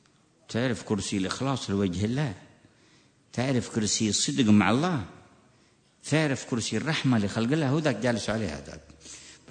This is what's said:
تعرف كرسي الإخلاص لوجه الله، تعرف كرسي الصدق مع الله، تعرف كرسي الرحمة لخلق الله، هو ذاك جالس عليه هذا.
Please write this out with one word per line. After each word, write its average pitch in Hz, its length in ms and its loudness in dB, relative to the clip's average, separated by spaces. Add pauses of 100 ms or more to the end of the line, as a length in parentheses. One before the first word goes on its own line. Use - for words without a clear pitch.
(480)
تعرف 117 340 -2
كرسي 104 340 -2
الإخلاص 117 540 -2
لوجه 98 340 2
الله، 123 300 -2 (1000)
تعرف 123 360 0
كرسي 107 400 0
الصدق 104 420 2
مع 104 200 6
الله، 139 340 0 (1040)
تعرف 147 340 0
كرسي 113 320 -2
الرحمة 135 420 2
لخلق 113 340 0
الله، 156 160 2
هو 135 100 2
ذاك 143 180 0
جالس 113 340 -2
عليه 101 280 -4
هذا. 73 220 -14 (720)